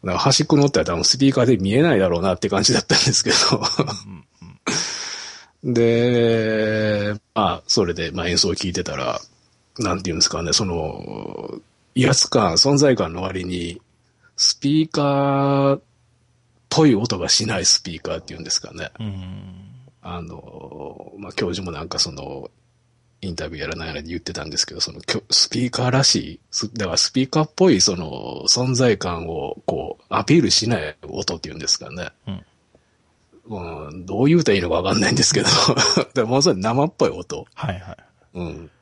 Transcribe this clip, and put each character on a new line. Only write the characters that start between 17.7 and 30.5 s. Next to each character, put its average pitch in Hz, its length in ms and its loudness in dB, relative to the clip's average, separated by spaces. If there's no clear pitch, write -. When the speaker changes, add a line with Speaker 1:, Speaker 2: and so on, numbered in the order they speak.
Speaker 1:
ピ 85 140 -10
ー - 40 -10
カ - 120 -8
ー 82 80 -6
っ - 20 -20
て - 120 -16
い - 20 -16
う 80 40 -14
ん 82 40 -12
で 85 60 -8
す - 100 -2
か - 120 -16
ね。 - 180 -12
Speaker 2:
う - 40 -8
ん。 95 500 -10
Speaker 1:
あ 87 180 -10
の、 - 1000 -16
ま 101 120 -14
あ、 - 20 -16
教 101 160 -4
授 92 160 -6
も 90 80 -8
な 78 100 -10
ん 85 60 -12
か - 100 -8
そ - 140 -2
の、 69 380 -12
イ 98 100 -8
ン 82 60 -8
タ 78 120 -8
ビ 82 80 -12
ュ - 20 -12
ー 73 40 -8
や 76 60 -8
ら 82 80 -6
な 80 100 -10
ん - 20 -8
や 78 60 -8
ら 76 80 -10
で 78 60 -14
言 82 100 -8
っ - 20 -8
て - 120 -12
た - 120 -8
ん 80 60 -12
で 80 60 -8
す - 100 0
け - 80 -16
ど、 - 60 -8
そ - 120 -6
の、 - 80 -16
き - 160 -4
ょ-、 107 140 -6
ス - 200 2
ピ 117 160 0
ー 120 40 -2
カ 123 160 -2
ー 127 40 2
ら 135 140 4
し - 120 4
い、 - 240 -6
す-、 107 240 -6
だ 107 120 -4
か - 60 -4
ら - 60 -4
ス - 140 -2
ピ 131 100 0
ー 131 80 -2
カ 156 120 2
ー - 20 4
っ 151 120 -10
ぽ 185 140 6
い 107 100 4
そ - 160 2
の、 65 520 -8
存 127 260 2
在 120 240 4
感 82 300 -6
を 80 380 -8
こ - 340 -4
う、 - 100 -20
ア 107 140 0
ピ 147 140 6
ー 160 40 6
ル 98 80 2